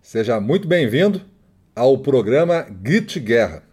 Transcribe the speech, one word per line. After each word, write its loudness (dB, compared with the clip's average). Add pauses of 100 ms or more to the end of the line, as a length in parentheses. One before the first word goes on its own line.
Seja -4
muito -2
bem-vindo 0 (540)
ao 4
programa 0
Grite -4
Guerra. -2